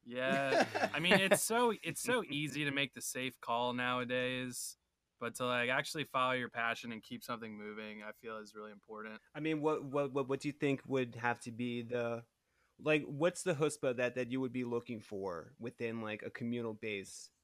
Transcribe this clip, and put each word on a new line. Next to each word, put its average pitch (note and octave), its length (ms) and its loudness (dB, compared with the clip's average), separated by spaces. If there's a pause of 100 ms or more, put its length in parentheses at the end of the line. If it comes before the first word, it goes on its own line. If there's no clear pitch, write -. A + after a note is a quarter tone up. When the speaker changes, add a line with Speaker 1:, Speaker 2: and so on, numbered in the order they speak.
Speaker 1:
Yeah. C3+ 500 2 (360)
I D3 80 0
mean, F#3 180 8
it's F#3+ 220 6
Speaker 2:
<laughs> - 0 -
Speaker 1:
so, A#3 320 4 (100)
it's D#3+ 200 -6
so A#3+ 220 2
easy D3 400 -2
to C#3+ 60 2
make C#3 240 0
the B2 60 -12
safe B2+ 400 -4
call B2 320 2
nowadays, B2 1040 -2 (420)
but A#2 180 -4
to, B2+ 100 0
like, B2 240 4
actually D3 340 0
follow B2+ 280 2
your B2 180 0
passion A#2 420 -2
and A2 100 -10
keep A#2+ 220 -10
something A2+ 320 -8
moving, G#2+ 460 -10
I G#2+ 100 -10
feel A2+ 260 -10
is G#2 160 -16
really G#2+ 180 -12
important. G#2+ 480 -12 (140)
Speaker 3:
I D#3 60 -6
mean, D#3 200 0
what, D3 240 2
what, C#3 280 0
what, C3+ 160 0
what C3+ 120 0
do D3 80 -4
you C#3 40 -4
think C#3 340 0
would B2+ 300 0
have A#2 240 0
to A#2+ 120 -8
be A#2+ 300 -4
the, A#2 420 -2 (560)
like, D3+ 260 4
what's D#3+ 360 2
the F3+ 120 2
chutzpah C#3+ 420 2
that, B2 180 2
that B2 160 0
you C3 100 0
would C3 120 0
be B2+ 120 0
looking A#2+ 360 -2
for F#2+ 580 -6
within, A2+ 440 -4
like, G#2+ 200 -4
a A2+ 80 -6
communal A#2 440 -2
base G#2 560 -6 (120)